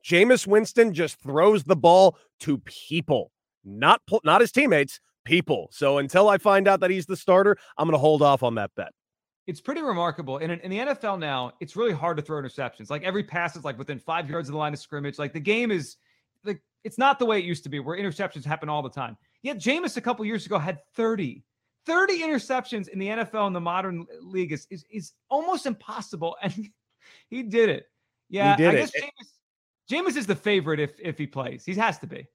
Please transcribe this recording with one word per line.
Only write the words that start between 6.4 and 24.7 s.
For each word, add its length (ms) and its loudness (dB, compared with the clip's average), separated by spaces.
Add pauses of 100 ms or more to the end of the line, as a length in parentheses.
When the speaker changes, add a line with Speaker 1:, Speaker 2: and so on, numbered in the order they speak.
Speaker 1:
out 140 4
that 100 2
he's 140 -4
the 100 -6
starter, 400 4 (220)
I'm 100 0
gonna 120 2
hold 220 4
off 220 4
on 120 -2
that 200 -6
bet. 160 -10 (560)
Speaker 2:
It's 140 -10
pretty 220 -6
remarkable. 560 -4
In, 100 -4
in 220 -8
the 80 -4
N 80 -4
F 160 -4
L 140 -4
now, 420 -4
it's 160 -14
really 180 0
hard 240 -4
to 60 -6
throw 180 -8
interceptions. 480 -10
Like, 140 -6
every 200 -4
pass 320 -6
is, 80 -16
like, 140 -8
within 220 -10
five 280 -6
yards 220 -6
of 40 -8
the 40 -6
line 160 -4
of 60 -12
scrimmage. 400 -10
Like, 140 -8
the 60 -8
game 300 0
is, 280 -4 (460)
like, 200 -10 (200)
it's 140 -10
not 220 2
the 80 2
way 100 2
it 80 -2
used 160 -4
to 80 -14
be 100 -6
where 160 -8
interceptions 480 -6
happen 260 -6
all 120 -2
the 80 -8
time. 260 -10 (280)
Yet 160 -8
Jameis 380 -2
a 40 -6
couple 240 -4
years 220 -6
ago 100 -2
had 220 -4 (160)
thirty. 480 -4 (420)
Thirty 360 2
interceptions 680 -4
in 100 -10
the 100 -4
N 120 -4
F 160 -6
L 100 0
in 80 -4
the 80 -4
modern 460 -4 (120)
league 320 -6
is, 200 -8